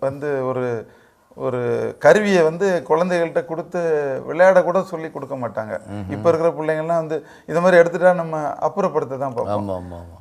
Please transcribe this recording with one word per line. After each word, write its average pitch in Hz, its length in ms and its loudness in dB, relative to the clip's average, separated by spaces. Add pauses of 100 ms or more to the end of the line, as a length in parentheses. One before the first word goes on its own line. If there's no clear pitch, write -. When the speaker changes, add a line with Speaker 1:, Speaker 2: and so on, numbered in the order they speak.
Speaker 1:
வந்து, 139 460 -4
ஒரு, 123 440 -4 (440)
ஒரு 120 640 -4
கருவியை 185 440 6
வந்து 170 460 0
குழந்தைகள்கிட்ட 165 560 0
கொடுத்து 165 360 -8 (460)
விளையாட 180 360 4
கூட 175 200 0
சொல்லி 160 280 -10
கொடுக்க 139 260 -10
மாட்டாங்க. 110 440 -8 (120)
Speaker 2:
ம்ஹும். 101 180 -8
Speaker 1:
இப்ப 104 180 -2
இருக்கிற 165 200 4
பிள்ளைங்கள்லாம் 156 380 -4
வந்து 160 400 -4 (200)
இந்த 156 140 -2
மாதிரி 175 220 8
எடுத்துட்டா 175 320 4
நம்ம 165 240 -4
அப்புறப்படுத்த 151 800 -4
தான் 135 160 -6
பார்ப்போம். 104 340 -4
Speaker 2:
ஆமா, 95 40 -4
ஆமா, 90 240 -10
ஆமா. 85 240 -18